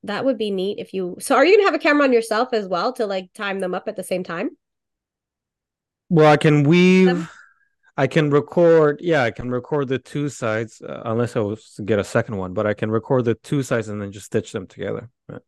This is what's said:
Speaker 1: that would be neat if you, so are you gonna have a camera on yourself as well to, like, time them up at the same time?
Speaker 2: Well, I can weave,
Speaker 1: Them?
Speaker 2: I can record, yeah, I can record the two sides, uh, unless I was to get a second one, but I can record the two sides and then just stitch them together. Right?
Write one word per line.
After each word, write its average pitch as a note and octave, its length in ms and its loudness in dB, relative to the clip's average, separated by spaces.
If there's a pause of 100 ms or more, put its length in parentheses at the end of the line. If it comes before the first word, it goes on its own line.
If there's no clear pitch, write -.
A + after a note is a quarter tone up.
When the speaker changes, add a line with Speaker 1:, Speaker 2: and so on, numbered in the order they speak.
Speaker 1:
that G3+ 200 -6
would C4 140 0
be G#3+ 120 -4
neat G3 280 -4
if - 140 -14
you, F3+ 260 -8
so - 160 -2
are C4+ 100 4
you F#4 120 6
gonna G4+ 100 4
have D#4 80 2
a - 40 -2
camera D4 260 2
on C4 80 4
yourself A3+ 400 0
as G#3+ 160 -2
well F#3 260 -2
to, A#3 120 -4
like, F#3+ 260 -6
time G3 280 -6
them F#3 140 -4
up F#3+ 140 -6
at G#3 80 -10
the F#3 60 -10
same F#3 200 -4
time? F3+ 280 -6 (1600)
Speaker 2:
Well, D#3 200 6
I D3+ 60 6
can D3 280 4
weave, F3+ 420 6
Speaker 1:
Them? F3 220 0 (680)
Speaker 2:
I C#3 100 0
can D3+ 240 0
record, D3+ 720 4
yeah, D#3+ 200 0
I A#2 80 0
can B2 200 -10
record B2+ 380 -4
the C3 100 -2
two D3 300 -8
sides, A2+ 540 -6
uh, - 240 -14
unless A#2 300 -2
I A#2+ 40 0
was G#2 360 -8
to G#2+ 60 -12
get G#2 160 0
a F#2+ 60 -2
second A#2 320 -2
one, F#2 160 -6
but G#2 140 -2
I G#2 80 0
can A2 160 -6
record A#2 340 0
the A2+ 100 0
two C#3+ 280 -4
sides A#2 260 -4
and G#2 120 -8
then G2+ 120 -10
just G2+ 140 -18
stitch - 260 -4
them G2 140 -10
together. G#2+ 420 -10 (200)
Right? - 200 -16